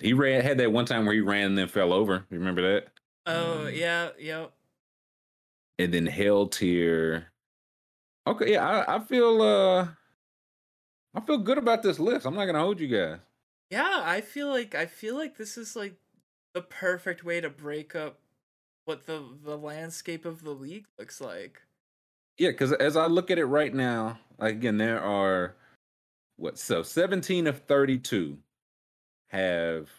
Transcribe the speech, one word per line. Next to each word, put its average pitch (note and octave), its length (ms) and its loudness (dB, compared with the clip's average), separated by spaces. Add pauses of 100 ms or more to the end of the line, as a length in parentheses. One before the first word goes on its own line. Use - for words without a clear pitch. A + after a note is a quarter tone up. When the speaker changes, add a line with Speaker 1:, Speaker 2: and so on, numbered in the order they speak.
Speaker 1:
He A#2 120 2
ran, C3 280 4
had C3+ 160 0
that A#2+ 140 4
one A#2 140 2
time A2+ 200 0
where G#2+ 100 2
he G#2+ 60 4
ran G2+ 260 2
and G2 100 2
then F#2 120 0
fell F2+ 240 2
over. F#2+ 360 2
You F2+ 100 -8
remember F2+ 340 0
that? - 160 -2 (360)
Speaker 2:
Oh, E3 420 -4
Speaker 1:
Um, B2+ 60 -8
Speaker 2:
yeah, E3+ 360 -2 (100)
yep. D#3 340 -10 (1300)
Speaker 1:
and F2 140 0
then E2+ 120 2
held G2+ 460 2
tier. E2 800 0 (960)
Okay, A3 260 2
yeah, - 140 2 (200)
I, F#3 100 0
I - 20 -8
feel, A#3 420 4
uh, F#3+ 460 4 (1300)
I A3+ 60 -6
feel D4+ 160 2
good A3+ 200 0
about A3+ 240 2
this F#3 180 0
list. A#3 260 0
I'm C#3+ 100 -4
not G3+ 100 -2
gonna D#3+ 140 0
hold F#3 200 0
you D3+ 80 -4
guys. F2 320 0 (520)
Speaker 2:
Yeah, D#4 320 0
I F3 180 -2
feel C#4+ 280 -8
like, A#3+ 260 -4
I E3 100 -2
feel A3 300 -8
like D4+ 220 -8
this A3 200 -14
is, A3+ 180 -14
like, G3+ 200 -10 (580)
the F3 80 -8
perfect F3+ 640 -4
way E3+ 160 -4
to D#3+ 100 -6
break D3+ 460 -10
up D3+ 240 -8 (680)
what D3 200 -10
the, D#3 180 -10 (200)
the D3 140 -10
landscape D#3+ 680 -10
of D#3+ 180 -12
the D3+ 80 -10
league D3 360 -14 (100)
looks - 240 -18
like. G2 400 -12 (760)
Speaker 1:
Yeah, E3 140 4
'cause C3+ 220 0
as D3 240 2
I D#3+ 100 4
look F3+ 220 2
at F3+ 80 2
it D#3 80 2
right C#3 280 2
now, A#2 460 -2 (200)
like, A2 160 0
again, A2 220 0
there A2+ 240 2
are, F#2+ 540 2 (840)
what, D#2+ 200 -8
so - 260 -2
seventeen F3+ 640 0
of C3+ 180 -2
thirty-two B2+ 760 0 (880)
have E2+ 720 -2